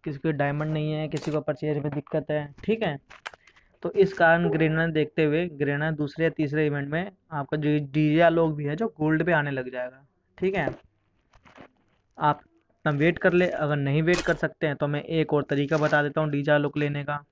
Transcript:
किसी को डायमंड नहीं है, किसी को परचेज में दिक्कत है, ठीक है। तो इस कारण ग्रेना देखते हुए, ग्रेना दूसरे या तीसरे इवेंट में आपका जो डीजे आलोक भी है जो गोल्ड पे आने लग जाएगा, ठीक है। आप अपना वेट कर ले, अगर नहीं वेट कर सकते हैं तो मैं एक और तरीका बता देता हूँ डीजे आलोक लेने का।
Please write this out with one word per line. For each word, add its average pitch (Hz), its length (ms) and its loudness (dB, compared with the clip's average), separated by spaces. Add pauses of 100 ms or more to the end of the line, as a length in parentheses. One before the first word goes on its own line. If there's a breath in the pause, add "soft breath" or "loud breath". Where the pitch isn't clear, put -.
किसी 143 160 -8
को 160 140 -2
डायमंड 147 400 0
नहीं 156 180 -2
है, 151 180 -4
किसी - 220 -4
को 151 100 -2
परचेज 151 360 -2
में 147 140 -2
दिक्कत 147 400 -4
है, 147 220 -4 (100)
ठीक 220 200 0
है। 156 140 -2 (840 soft breath)
तो 170 100 -4
इस 190 200 4
कारण 170 360 4
ग्रेना 160 400 2
देखते 156 360 0
हुए, 156 260 0
ग्रेना 147 420 -2
दूसरे 151 320 -2
या 160 60 2
तीसरे 151 360 -2
इवेंट 143 220 -2
में 175 220 -4 (200)
आपका 151 260 -4
जो 151 200 2 (140)
डीजे 151 300 4
आलोक 165 340 4
भी 147 100 -6
है 147 100 -2
जो 226 120 -2 (100)
गोल्ड 156 280 2
पे 175 80 2
आने 143 180 2
लग 127 200 -6
जाएगा, 127 320 -10 (340)
ठीक 190 180 -2
है। 151 120 -2 (1500)
आप 147 220 2
अपना - 540 -6
वेट 160 260 2
कर 180 140 4
ले, 180 140 4
अगर 151 300 -2
नहीं 143 260 0
वेट 175 180 2
कर 165 140 0
सकते 160 320 -4
हैं 143 80 -2
तो 147 120 -4
मैं 147 160 -4
एक 156 300 0
और 143 120 2
तरीका 143 340 0
बता 147 240 2
देता 147 180 -2
हूँ 151 100 0
डीजे 143 220 0
आलोक 147 240 0
लेने 147 260 -2
का। 147 280 -6